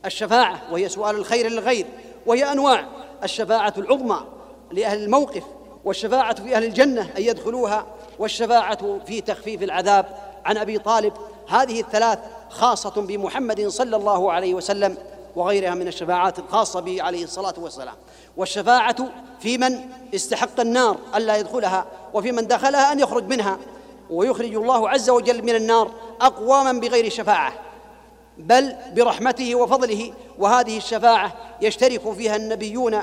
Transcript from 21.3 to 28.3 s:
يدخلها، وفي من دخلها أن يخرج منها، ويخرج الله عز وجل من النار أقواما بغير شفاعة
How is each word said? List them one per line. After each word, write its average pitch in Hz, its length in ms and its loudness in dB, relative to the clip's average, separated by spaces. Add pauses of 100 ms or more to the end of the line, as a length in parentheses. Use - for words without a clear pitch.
يدخلها، 196 500 -2 (280)
وفي 214 180 -2
من 233 140 -2
دخلها 269 460 4
أن 285 80 0
يخرج 240 240 2
منها، 196 340 -2 (520)
ويخرج 220 440 0
الله 220 340 2
عز 254 220 2
وجل 240 320 2
من 233 120 0
النار 226 360 4 (300)
أقواما 262 520 4
بغير 233 380 0
شفاعة 190 420 0 (840)